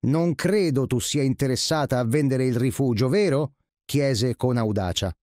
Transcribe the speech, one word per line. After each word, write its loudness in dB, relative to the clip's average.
"Non 2
credo 0
tu 0
sia -2
interessata 0
a 0
vendere 0
il 0
rifugio, 0
vero?" 0
chiese 0
con 0
audacia. -2